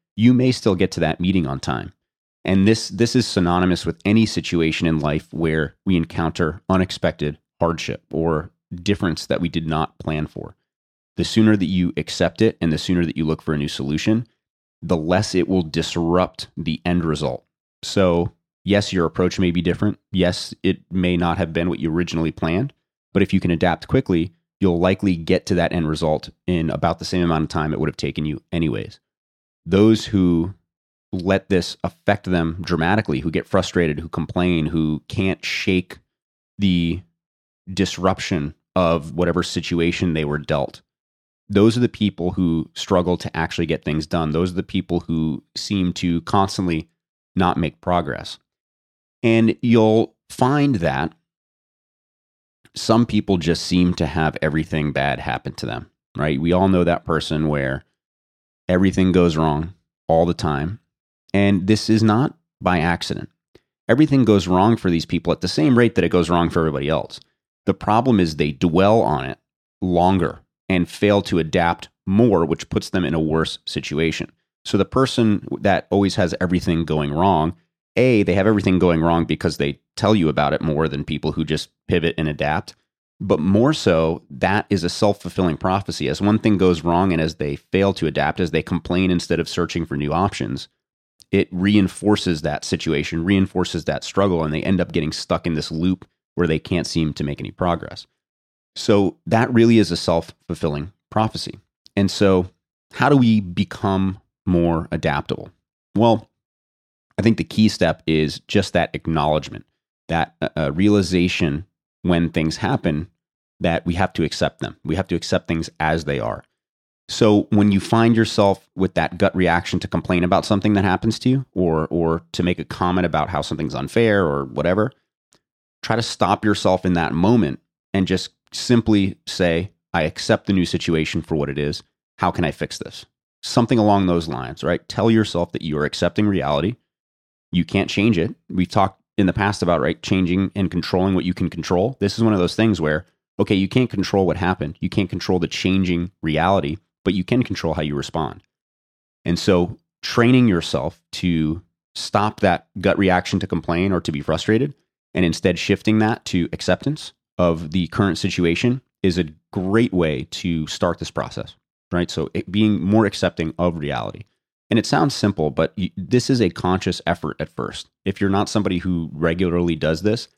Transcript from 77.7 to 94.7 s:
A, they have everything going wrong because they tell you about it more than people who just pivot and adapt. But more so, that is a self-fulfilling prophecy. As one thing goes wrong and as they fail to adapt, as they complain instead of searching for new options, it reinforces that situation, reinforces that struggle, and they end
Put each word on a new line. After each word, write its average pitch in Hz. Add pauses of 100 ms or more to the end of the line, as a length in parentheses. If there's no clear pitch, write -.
A, 120
they 90
have 95
everything 98
going 87
wrong 85
because 80
they 71 (160)
tell 107
you 87
about 71
it -
more 80
than 73
people 76
who 80
just 78 (180)
pivot 82
and 78
adapt. 76 (460)
But 95
more 104
so, 82
that 92
is 92
a 87
self-fulfilling 90
prophecy. 92
As 76
one 104
thing 107
goes 87
wrong 87
and 82
as 80
they 71
fail 98
to 80
adapt, 73
as 82
they 78
complain 90
instead 85
of 82
searching 85
for 71
new 71
options, 73 (640)
it 98
reinforces 95
that 76
situation, 80
reinforces 92
that 71
struggle, 92
and 76
they 78
end 90